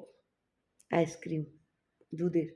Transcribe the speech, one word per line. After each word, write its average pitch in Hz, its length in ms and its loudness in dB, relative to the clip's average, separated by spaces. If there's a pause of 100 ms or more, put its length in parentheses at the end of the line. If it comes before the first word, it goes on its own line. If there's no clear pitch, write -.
(920)
আইসক্রিম 160 520 0 (680)
দুধের। 165 440 2